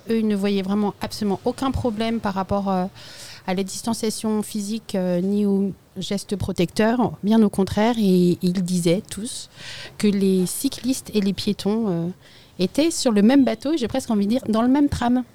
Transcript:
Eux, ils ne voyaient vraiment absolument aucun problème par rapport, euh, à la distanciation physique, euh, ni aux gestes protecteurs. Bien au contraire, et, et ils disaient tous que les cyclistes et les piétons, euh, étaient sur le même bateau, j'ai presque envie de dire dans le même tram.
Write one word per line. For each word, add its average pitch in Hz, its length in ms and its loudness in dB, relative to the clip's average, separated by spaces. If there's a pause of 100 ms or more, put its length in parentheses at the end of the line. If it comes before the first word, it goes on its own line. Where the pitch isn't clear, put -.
Eux, 226 120 0
ils 220 80 0
ne 208 80 2
voyaient 196 260 0
vraiment 202 380 0
absolument 208 440 -4
aucun 254 280 -2
problème 226 480 -2
par 202 140 -2
rapport, 196 340 -2
euh, 185 160 0 (640)
à 190 60 -2
la 190 100 -2
distanciation 214 800 -4
physique, 214 500 -6
euh, 180 260 0
ni 202 240 0
aux 196 280 2 (240)
gestes 196 400 -6
protecteurs. 202 760 0 (120)
Bien 220 180 6
au 202 60 6
contraire, 208 500 0
et, 180 340 4
et - 100 -2
ils 185 200 0
disaient 175 480 0
tous - 400 -12 (480)
que 214 80 2
les 190 400 2
cyclistes - 680 -4
et 214 80 0
les 196 120 2
piétons, 208 560 -2
euh, 170 200 -2 (500)
étaient 277 320 0
sur 254 220 0
le 202 100 4
même 262 240 6
bateau, 226 320 -2
j'ai 233 100 -4
presque 262 220 -4
envie 202 160 2
de 202 40 0
dire 247 160 0
dans 220 140 2
le 247 80 2
même 285 220 4
tram. 247 340 0 (100)